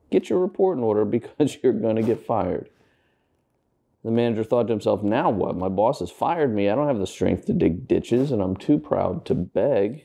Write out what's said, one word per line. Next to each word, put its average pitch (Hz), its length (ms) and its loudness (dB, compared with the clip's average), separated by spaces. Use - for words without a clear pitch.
Get - 180 0
your 202 100 2
report 190 380 0
in 123 60 -2
order 107 220 2
because 117 540 -2
<laughs> - 40 -20
you're 131 80 6
gonna 110 320 0
get 113 220 -2
fired." 92 440 -2
The 113 80 -4
manager 117 320 0
thought 117 240 0
to 117 60 0
himself, 104 300 0
"Now 127 260 0
what? 101 260 -2
My 90 140 -2
boss 104 320 0
has 90 100 -8
fired 147 420 0
me. 101 140 0
I 104 80 2
don't 147 120 0
have 131 120 0
the 95 80 -2
strength 92 380 -2
to - 80 -2
dig 87 340 0
ditches, 117 420 0
and 113 120 0
I'm 95 160 -2
too 147 200 2
proud 95 500 -2
to - 80 0
beg." 107 680 0